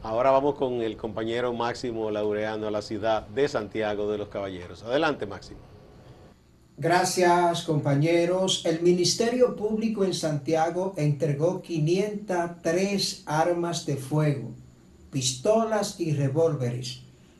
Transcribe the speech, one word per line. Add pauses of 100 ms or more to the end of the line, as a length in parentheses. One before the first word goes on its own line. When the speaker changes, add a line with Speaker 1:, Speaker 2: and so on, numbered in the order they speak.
Speaker 1:
Ahora
vamos
con
el
compañero
Máximo
Laureano
a
la
ciudad
de
Santiago
de
los
Caballeros.
Adelante,
Máximo. (1160)
Speaker 2:
Gracias,
compañeros.
El
Ministerio
Público
en
Santiago
entregó
quinientas (100)
tres
armas
de
fuego, (600)
pistolas
y
revólveres (380)